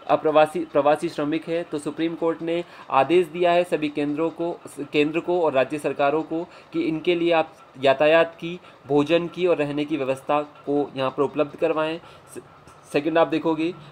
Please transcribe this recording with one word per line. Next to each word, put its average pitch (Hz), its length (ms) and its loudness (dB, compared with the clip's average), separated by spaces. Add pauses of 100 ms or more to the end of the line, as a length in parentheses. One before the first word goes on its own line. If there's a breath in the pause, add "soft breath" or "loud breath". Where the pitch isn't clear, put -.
अप्रवासी, 151 520 4 (120)
प्रवासी 151 380 2
श्रमिक 156 400 -4
हैं। 165 220 -4
तो 156 80 -4
सुप्रीम 160 360 -6
कोर्ट 160 260 -2
ने 165 220 -4 (280 loud breath)
आदेश 147 360 4
दिया 175 240 0
है 175 120 4
सभी 156 260 -2
केंद्रों 147 400 -2
को, 170 220 -6 (420)
केंद्र 151 260 2
को 175 220 0
और 151 120 0
राज्य 131 260 0
सरकारों 143 440 0
को 165 200 -6 (300 loud breath)
कि 165 100 -2
इनके 160 320 -2
लिए 170 160 0
आप 160 200 0 (320)
यातायात 156 520 4
की, 170 240 -10 (280 loud breath)
भोजन 151 400 2
की 170 200 -2
और 170 100 4
रहने 147 280 -2
की 151 120 -4
व्यवस्था 135 440 -2 (240)
को 143 300 0
यहाँ 131 220 -2
पर 147 60 2
उपलब्ध 143 320 -2
करवाएं। 160 440 -2 (340 loud breath)
से-, - 100 -16 (500)
second 156 240 0
आप 165 100 4
देखोगे 160 460 -2 (180 loud breath)